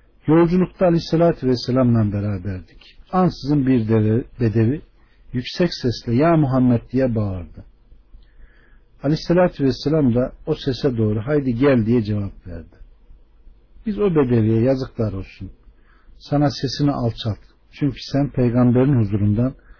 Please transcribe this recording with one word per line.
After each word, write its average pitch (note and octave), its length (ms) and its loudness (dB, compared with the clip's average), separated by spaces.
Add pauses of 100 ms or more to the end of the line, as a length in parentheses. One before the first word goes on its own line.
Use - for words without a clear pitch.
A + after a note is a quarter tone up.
(280)
Yolculukta E3+ 580 2
Aleyhisselatü E3 640 2
Vesselam'la A#2+ 640 2
beraberdik. G2 840 -8 (140)
Ansızın D3 560 0
bir A#2+ 200 2
deve-, A2 380 2 (140)
bedevi A#2 420 0 (520)
yüksek D3 400 -4
sesle, A#2+ 420 -4
"Ya D#3+ 220 2
Muhammed!" B2+ 440 2 (100)
diye B2+ 240 0
bağırdı. F#2 500 -6 (1400)
Aleyhisselatü E3+ 600 0
Vesselam C3+ 520 0
da B2 180 -2 (120)
o D#3 100 -2
sese C3 420 -4
doğru, G#2+ 240 0
"Haydi C3 320 -2
gel!" B2 320 2
diye A#2 180 2
cevap G2+ 440 -6
verdi. E2 280 -16 (1080)
Biz G3+ 140 -6
o G3 160 0
bedeviye, A2+ 460 2
"Yazıklar B2 520 -2
olsun, F#2+ 380 -12 (640)
sana D3 320 0
sesini C#3+ 420 -2
alçalt. A#2 480 -4 (320)
Çünkü - 280 -4
sen C#3+ 300 -2
peygamberin B2 680 2
huzurundan G#2 560 0 (240)